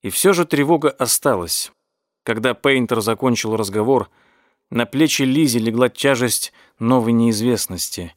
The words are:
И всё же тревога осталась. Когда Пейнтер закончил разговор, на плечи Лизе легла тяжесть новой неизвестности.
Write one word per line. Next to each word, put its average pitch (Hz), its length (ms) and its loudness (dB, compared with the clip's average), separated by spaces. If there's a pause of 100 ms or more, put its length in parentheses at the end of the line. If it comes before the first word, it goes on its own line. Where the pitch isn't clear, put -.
И 98 80 -6
всё 196 220 2
же 175 120 2
тревога 147 460 2
осталась. 110 800 -2 (500)
Когда 113 320 -2
Пейнтер 127 460 0
закончил 110 560 -2
разговор, 110 540 0 (600)
на 117 160 -2
плечи 143 360 0
Лизе 131 360 2
легла 113 300 0
тяжесть 123 640 -2 (260)
новой 117 340 2
неизвестности. 110 1040 -2